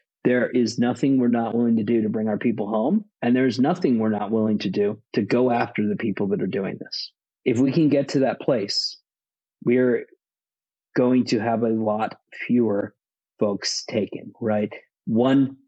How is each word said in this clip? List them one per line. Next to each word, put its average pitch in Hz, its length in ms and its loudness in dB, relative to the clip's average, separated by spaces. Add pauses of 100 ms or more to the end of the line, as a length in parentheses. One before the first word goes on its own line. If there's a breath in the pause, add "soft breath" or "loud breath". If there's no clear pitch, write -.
(240 loud breath)
"There 120 260 2
is 117 300 0
nothing 127 380 2
we're 123 100 2
not 117 260 0
willing 117 240 2
to 110 60 0
do 113 180 2
to 107 80 0
bring 110 200 -2
our 104 80 -2
people 110 320 -2
home, 135 360 0 (160)
and 120 140 2
there's 127 240 2
nothing 143 400 2
we're 110 100 0
not 104 220 -2
willing 110 280 2
to 104 100 -4
do 101 320 -2 (120)
to 123 80 0
go 123 300 2
after 117 340 -2
the 104 120 -2
people 104 300 -2
that 98 140 -2
are 101 60 -4
doing 95 320 -6
this." - 320 -12 (320)
If 120 160 0
we 135 140 0
can 156 160 4
get 139 200 0
to 143 100 0
that 120 200 0
place, - 580 -2 (680)
we're 123 400 2 (880)
going 127 300 4
to 123 140 0
have 113 240 -2
a 113 60 0
lot 110 460 -2 (320)
fewer 104 480 0 (420)
folks - 460 -4
taken, - 560 -6
right? 107 320 -2 (320)
One 131 540 2 (100)